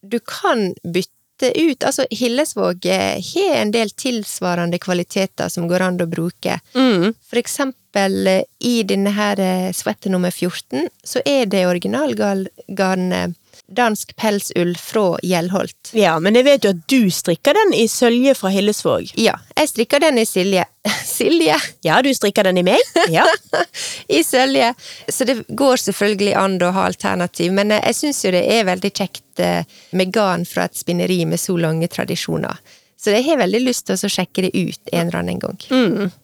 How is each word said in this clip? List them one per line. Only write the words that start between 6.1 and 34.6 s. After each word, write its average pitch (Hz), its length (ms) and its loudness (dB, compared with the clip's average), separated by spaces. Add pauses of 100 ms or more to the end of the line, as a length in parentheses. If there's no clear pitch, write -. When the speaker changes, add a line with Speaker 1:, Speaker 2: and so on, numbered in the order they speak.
Speaker 2:
Mm. 226 400 2 (140)
Speaker 1:
For - 80 -4
eksempel, 196 880 -2
eh, 190 180 2 (160)
i 240 240 0
denne 196 280 0
her, 208 260 0
eh, 185 340 0
sweater - 380 -6
nummer 180 200 0
fjorten, 247 580 -4 (160)
så - 220 -6
er 277 200 2
det 190 200 2
originalgarnet 190 1700 -2 (280)
dansk 220 540 -2
pelsull 190 600 -2
fra 196 460 -2
Gjelholt. 180 680 -2
Speaker 2:
Ja, 180 260 4
men 185 180 2
jeg 254 80 6
vet 277 200 4
jo 202 60 4
at 175 160 -2
du 254 220 4
strikker 180 460 0
den 415 200 4
i 214 140 4
sølje 247 480 4
fra 190 140 -2
Hillesvåg. 196 640 0
Speaker 1:
Ja, 214 220 2 (180)
jeg 302 160 0
strikker 254 300 0
den 302 180 4
i 220 60 4
Silje. 185 420 0 (180)
<laughs> - 200 -4
Silje! 320 520 2 (260)
Speaker 2:
Ja, 170 200 4
du 269 100 2
strikker 208 320 0
den 185 140 2
i 180 40 2
meg. 214 200 4 (260)
Ja. 165 160 4 (280)
Speaker 1:
<laughs> - 120 0 (440)
I 302 140 2
sølje. 262 500 2 (340)
Så - 180 -2
det 233 220 0
går 254 340 2
selvfølgelig 202 560 0
an 196 240 0
å 180 120 2
ha 190 140 0
alternativ, 180 680 -2
men, 202 200 2
eh, 214 80 2
jeg - 140 0
synes 294 280 -4
jo 190 100 0
det 180 120 2
er 220 240 2
veldig 185 240 -2
kjekt, - 300 -6 (160)
eh, 175 240 0 (300)
med 185 200 0
garn 185 320 0
fra - 200 -4
et - 120 -6
spinneri 180 480 0
med 165 160 -2
så 180 160 -2
lange 165 320 0
tradisjoner. - 720 -4 (420)
Så 208 120 0
jeg 233 120 2
har 294 160 2
veldig 202 240 2
lyst 254 220 -2
til 190 100 -2
å - 40 -4
så 202 100 -2
sjekke 180 340 -2
det - 80 -2
ut - 400 -4